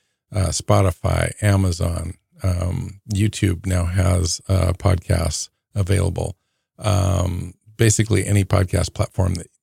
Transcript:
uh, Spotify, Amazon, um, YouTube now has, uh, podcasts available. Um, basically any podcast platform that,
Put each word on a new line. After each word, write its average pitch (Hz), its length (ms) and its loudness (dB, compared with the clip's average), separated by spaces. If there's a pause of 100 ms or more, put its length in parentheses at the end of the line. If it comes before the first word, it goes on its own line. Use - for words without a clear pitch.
(320)
uh, 92 180 -2
Spotify, 90 840 0 (100)
Amazon, 90 720 0 (300)
um, 90 580 -4 (100)
YouTube 98 540 0
now 92 200 0
has, 90 640 0
uh, 87 260 2
podcasts 87 760 0 (240)
available. 87 600 -2 (420)
Um, 92 760 0 (200)
basically 107 500 2
any 101 200 2
podcast 90 480 0
platform 92 420 -2
that, 82 120 -10 (160)